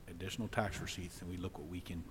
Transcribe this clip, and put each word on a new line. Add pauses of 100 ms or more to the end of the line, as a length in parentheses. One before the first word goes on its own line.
additional
tax
receipts,
then
we
look
what
we
can